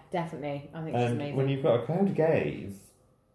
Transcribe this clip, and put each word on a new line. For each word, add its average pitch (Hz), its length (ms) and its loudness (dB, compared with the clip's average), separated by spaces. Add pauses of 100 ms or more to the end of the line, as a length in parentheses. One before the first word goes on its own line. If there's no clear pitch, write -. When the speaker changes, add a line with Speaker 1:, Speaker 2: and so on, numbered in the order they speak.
(120)
Speaker 1:
definitely. 147 640 -4
I 160 100 -8
think 156 120 -4
she's 120 100 2
Speaker 2:
And 120 100 0
Speaker 1:
amazing. 143 200 -4
Speaker 2:
when 135 140 2
you've 135 140 -2
got 117 180 4
a - 40 -8
crowd 190 220 2
of - 80 -2
gays 120 580 2 (600)